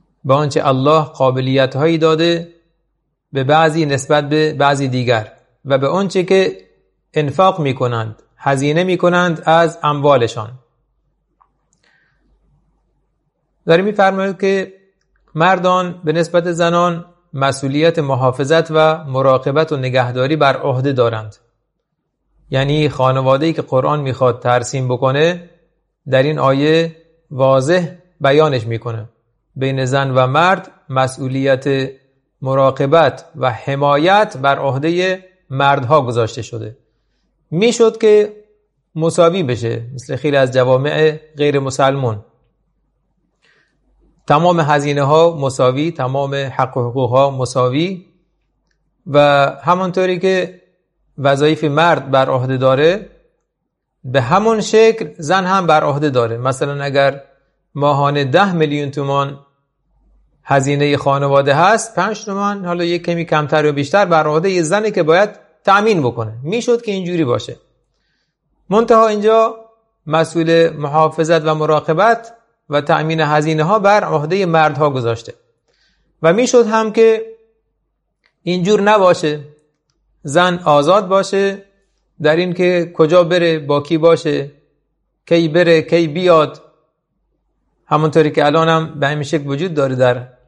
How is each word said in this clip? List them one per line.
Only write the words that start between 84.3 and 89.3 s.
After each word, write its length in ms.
کی 220
بره، 340
کی 260
بیاد، 540
همونطوری 440
که 160
الان 220
هم 320
به 80
همین 140
شکل 240